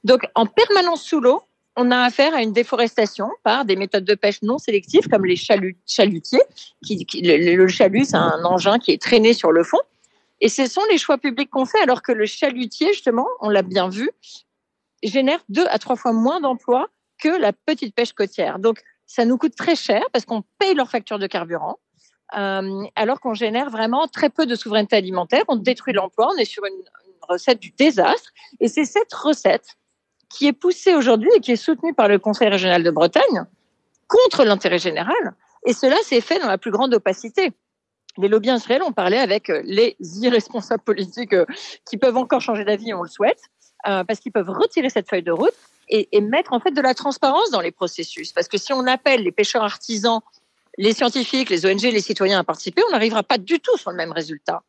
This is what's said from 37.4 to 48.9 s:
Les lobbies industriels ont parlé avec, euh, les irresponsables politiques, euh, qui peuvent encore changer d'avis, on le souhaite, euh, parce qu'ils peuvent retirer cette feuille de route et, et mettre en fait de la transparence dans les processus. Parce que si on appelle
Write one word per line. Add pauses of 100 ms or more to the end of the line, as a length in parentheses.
Les
lobbies
industriels
ont
parlé
avec,
euh,
les
irresponsables
politiques,
euh, (440)
qui
peuvent
encore
changer
d'avis,
on
le
souhaite, (460)
euh,
parce
qu'ils
peuvent
retirer
cette
feuille
de
route (360)
et,
et
mettre
en
fait
de
la
transparence
dans
les
processus.
Parce
que
si
on
appelle